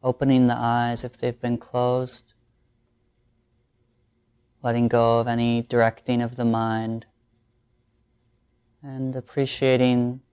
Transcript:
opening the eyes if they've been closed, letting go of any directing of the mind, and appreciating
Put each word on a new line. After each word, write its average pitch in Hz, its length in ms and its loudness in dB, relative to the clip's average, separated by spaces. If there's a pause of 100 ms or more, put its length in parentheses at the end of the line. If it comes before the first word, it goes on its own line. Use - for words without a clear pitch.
opening 127 460 2
the 120 100 2
eyes 117 460 -2
if 123 140 -12
they've 120 200 -4
been 120 200 -4
closed, 123 760 -4 (2250)
letting 120 240 0
go 117 320 4
of 117 80 -2
any 117 360 0
directing 120 580 0
of 120 160 -6
the 120 80 -2
mind, 113 600 -2 (1700)
and 131 360 -6
appreciating 127 1040 0 (120)